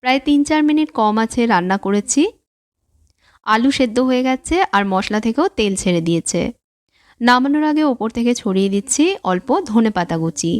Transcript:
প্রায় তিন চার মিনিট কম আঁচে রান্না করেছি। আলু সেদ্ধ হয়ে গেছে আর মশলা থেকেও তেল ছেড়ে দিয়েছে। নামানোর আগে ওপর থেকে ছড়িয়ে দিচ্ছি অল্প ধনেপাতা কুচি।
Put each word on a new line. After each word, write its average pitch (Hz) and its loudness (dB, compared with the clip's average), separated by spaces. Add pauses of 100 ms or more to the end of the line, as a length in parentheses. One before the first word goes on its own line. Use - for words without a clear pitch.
প্রায় 254 0
তিন 294 4
চার 311 2
মিনিট 302 0 (100)
কম 214 2
আঁচে 233 -2 (120)
রান্না 180 0
করেছি। 202 0 (1200)
আলু 226 2
সেদ্ধ 240 0 (120)
হয়ে 254 2
গেছে 262 -2 (200)
আর 202 2
মশলা 196 -2
থেকেও 233 0 (120)
তেল 208 0
ছেড়ে 175 0
দিয়েছে। 170 -2 (800)
নামানোর 262 2
আগে 302 0 (100)
ওপর 220 -6 (100)
থেকে 233 0 (100)
ছড়িয়ে 196 0
দিচ্ছি 202 0 (280)
অল্প 180 -4 (220)
ধনেপাতা 208 0
কুচি। 165 -4